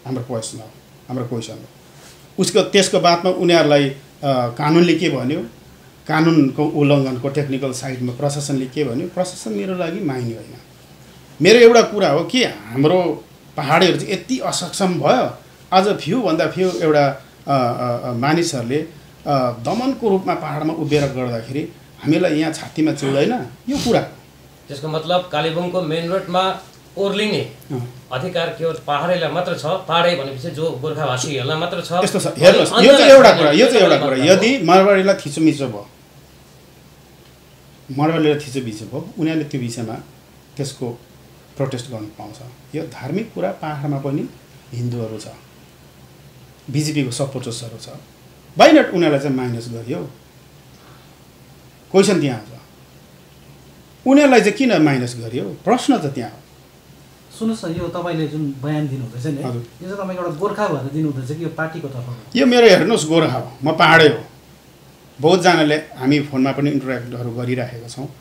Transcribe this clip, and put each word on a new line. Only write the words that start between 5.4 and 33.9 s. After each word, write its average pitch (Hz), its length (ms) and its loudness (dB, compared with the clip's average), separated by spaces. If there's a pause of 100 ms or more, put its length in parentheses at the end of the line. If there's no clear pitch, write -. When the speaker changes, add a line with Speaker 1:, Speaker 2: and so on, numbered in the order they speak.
Speaker 1:
कानुनको 156 580 2
उल्लङ्घनको 139 640 0
टेक्निकल 135 420 -4
साइडमा 123 420 -6
प्रशासनले 143 520 -4
के 147 180 -4
भन्यो, 135 240 -4
प्रशासन 185 440 -8
मेरो 196 240 -4
लागि 175 240 -6
मान्य 135 240 -6
होइन। - 340 -10 (840)
मेरो 214 180 8
एउटा 233 220 10
कुरा 208 280 0
हो 151 140 2
कि 247 200 0
हाम्रो 147 800 0 (340)
पाहाडेहरू 156 400 2
चाहिँ - 160 -6
यति 247 260 -6
असक्षम 180 540 -4
भयो, 160 440 0 (360)
आज 190 140 4
फ्यूभन्दा 175 600 0
फ्यू 185 240 -2
एउटा, 151 360 2 (400)
अ, - 40 -2
अ, 123 580 -2
अ, 120 40 -6
मानिसहरूले, 143 880 -2 (260)
अ, 131 240 0
दमनको 214 580 -4
रूपमा 190 240 0
पाहाडमा 156 400 -6
उभिएर 147 300 0
गर्दाखेरि 127 680 -6 (300)
हामीलाई 160 360 2
यहाँ 156 140 -2
छातीमा 156 400 -4
चिउँदैन 143 540 -2 (220)
यो 277 80 -2
कुरा। 160 320 0 (580)
Speaker 2:
त्यसको 139 200 -12
मतलब 160 440 -2
कालेबुङको 170 500 -4
मेन 165 280 -4
रोडमा 185 520 -2 (360)
ओर्लिने 196 540 -2 (200)
Speaker 1:
अँ। 123 220 -8 (180)
Speaker 2:
अधिकार 170 360 -4
केवल 160 280 -6 (120)
पाहाडेलाई 160 440 -2
मात्र 175 260 -4
छ, 127 80 -8
पाहाडे 175 500 0
भनेपछि 139 340 -8
जो 151 220 -4
गोर्खावासीहरूलाई 135 840 -4
मात्र 170 240 -6
छ। 165 100 -8 (120)
Speaker 1:
यस्तो - 160 0
छ, - 80 -4
Speaker 2:
अनि 135 180 0
Speaker 1:
हेर्नुहोस्, 185 240 6
यो - 60 -4
Speaker 2:
अन्य 220 120 4
Speaker 1:
चाहिँ 277 240 6
एउटा 247 260 10
कुरा, 151 140 4
यो 190 140 6
चाहिँ 247 140 4
एउटा 165 160 6